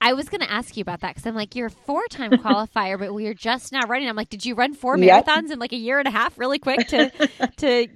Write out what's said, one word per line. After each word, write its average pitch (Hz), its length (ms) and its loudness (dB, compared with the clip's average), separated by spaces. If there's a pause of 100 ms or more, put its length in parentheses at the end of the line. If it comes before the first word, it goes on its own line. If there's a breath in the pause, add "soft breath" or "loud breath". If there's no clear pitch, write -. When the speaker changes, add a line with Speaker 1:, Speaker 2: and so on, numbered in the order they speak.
Speaker 1:
I 233 120 4
was 277 160 -6
gonna 359 200 -4
ask 220 260 -6
you 214 60 -8
about 175 200 -8
that 170 120 -8
'cause - 140 -12
I'm 226 80 -6
like, 208 200 -8
"You're 240 120 -6
a - 20 -8
four-time 285 640 -4
<laughs> 247 120 6
qualifier, 208 540 -2
but 196 160 -8
we 214 140 -6
are 214 80 -6
just 240 360 -4
now 262 140 -2
running." 254 240 -2
I'm 220 60 -6
like, 214 140 -6
"Did 202 160 -12
you 247 100 -4
run 254 180 0
four 254 240 -2
Speaker 2:
Yep. 185 300 8
Speaker 1:
marathons 311 240 0
in, 277 80 -8
like, 240 140 -8
a 254 40 -8
year 240 220 -2
and 277 80 0
a 262 40 0
half 226 280 -2
really 269 180 -2
quick 262 300 0
to, 277 240 2 (220)
Speaker 2:
<laughs> - 240 -6
Speaker 1:
to 247 380 2